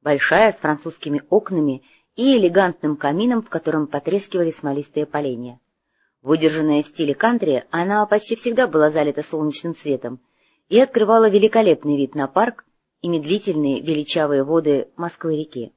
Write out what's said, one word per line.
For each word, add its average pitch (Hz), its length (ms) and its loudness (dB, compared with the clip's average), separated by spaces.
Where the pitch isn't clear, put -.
Большая, 165 500 2
с - 40 -8
французскими 151 720 -6
окнами 165 540 -2
и 262 200 2
элегантным 185 640 2
камином, 220 460 -2
в - 60 -20
котором 156 360 -4
потрескивали 170 640 -4
смолистые 147 560 -6
поленья. 127 540 -8
Выдержанная 151 580 2
в - 60 -8
стиле 147 260 -4
кантри, 196 560 0
она 196 380 -2
почти 214 280 0
всегда 233 320 -2
была 151 220 2
залита 151 320 -2
солнечным 156 540 -6
светом 127 440 -6
и 208 100 4
открывала 226 500 4
великолепный 196 680 2
вид 139 180 -2
на 139 120 -2
парк 226 380 -2
и 175 60 -6
медлительные 156 720 -2
величавые 147 600 -2
воды 151 520 0
Москвы-реки. 156 800 -8